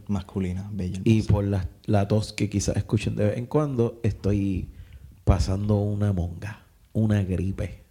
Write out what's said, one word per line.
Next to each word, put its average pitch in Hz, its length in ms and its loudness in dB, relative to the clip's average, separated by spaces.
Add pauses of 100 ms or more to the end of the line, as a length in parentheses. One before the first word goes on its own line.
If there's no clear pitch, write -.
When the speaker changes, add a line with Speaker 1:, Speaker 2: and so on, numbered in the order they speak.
Speaker 1:
Masculina, 95 640 -4
bella, 95 320 -6
Speaker 2:
Y 113 140 6
Speaker 1:
hermosa. 107 140 2
Speaker 2:
por 104 120 2
la, 98 240 -2 (160)
la 101 240 2
tos 107 240 2
que 104 180 -2
quizás - 260 0
escuchen 110 400 0
de 104 100 2
vez 104 120 0
en 120 80 -6
cuando. 131 560 0
Estoy 98 680 0 (560)
pasando 98 520 2
una 104 360 0
monga, 87 520 -4 (280)
una 107 300 2
gripe, 92 680 -4